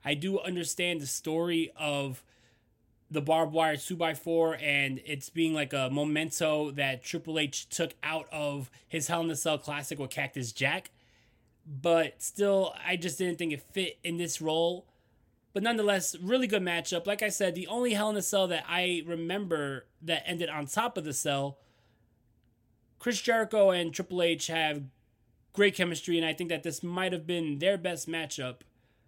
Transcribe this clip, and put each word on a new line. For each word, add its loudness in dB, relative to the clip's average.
I 0
do 0
understand -2
the -8
story 0
of -2
the -2
barbed 2
wire 4
two-by-four 0
and 0
it's -8
being, 2
like, 0
a 0
memento 0
that -2
Triple -6
H -2
took -2
out -4
of -4
his -4
Hell 0
in 0
a -2
Cell 0
Classic -6
with -6
Cactus -4
Jack. -2
But 2
still, 4
I 0
just -4
didn't 0
think -2
it -6
fit -4
in -4
this -4
role. 2
But 0
nonetheless, 2
really 2
good 2
matchup. -2
Like 0
I 2
said, 0
the -6
only 0
Hell 2
in 0
a -2
Cell 2
that -2
I 0
remember -2
that -2
ended -4
on -4
top 0
of -4
the -6
cell, -2
Chris -2
Jericho 4
and 2
Triple 0
H 2
have 0
great 4
chemistry, 0
and 2
I 0
think -4
that -2
this -4
might -2
have -6
been -2
their 4
best -6
matchup. -6